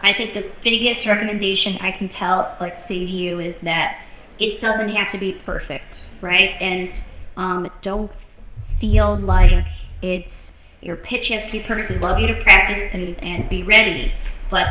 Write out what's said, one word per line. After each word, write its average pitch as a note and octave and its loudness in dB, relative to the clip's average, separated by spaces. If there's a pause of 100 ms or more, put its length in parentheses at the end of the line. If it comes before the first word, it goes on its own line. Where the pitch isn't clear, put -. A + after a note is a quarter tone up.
I G3+ 4
think G#3+ -4
the G3 -6 (160)
biggest A3+ 0
recommendation G#3 0
I F#3 -2
can F#3+ -6
tell, F#3 0
like, F3 -6
say F#3 -6
to F3+ -4
you F3 -4
is E3+ -8
that E3 -2 (360)
it G#3+ -2
doesn't G#3 0
have G3+ -2
to G3 -6
be F#3+ -4
perfect, - -10 (120)
right? F#3 2
And, F#3 -4 (340)
um, F3+ -2 (100)
don't G#3 -4 (680)
feel G#3+ 6
like F#3 8 (380)
it's, - -6 (200)
your E3+ -8
pitch B3 -4
has G#3+ -4
to - -10
be G#3+ -4
perfect. G#3+ -4
We F#3+ -2
love F#3 2
you A3+ 2
to - -2
practice G3 4
and, F3+ -6
and F3 -4
be F#3 -2
ready. G3 2 (380)
But F3+ 0